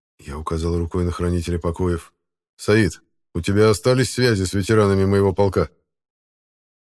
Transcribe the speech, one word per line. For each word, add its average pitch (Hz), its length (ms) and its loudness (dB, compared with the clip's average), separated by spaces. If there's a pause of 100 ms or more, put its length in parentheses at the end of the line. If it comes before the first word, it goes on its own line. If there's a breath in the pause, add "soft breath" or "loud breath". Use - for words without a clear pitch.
(180)
Я 76 200 -14
указал 82 400 -4
рукой 85 260 -4
на 87 60 -2
хранителя 87 480 -4
покоев. 87 540 -4 (440)
Саид, 113 460 0 (320)
у 90 60 -6
тебя 104 300 4
остались 127 420 0
связи 117 320 0
с 90 100 -6
ветеранами 101 500 2
моего 98 300 2
полка? 98 340 0 (1160)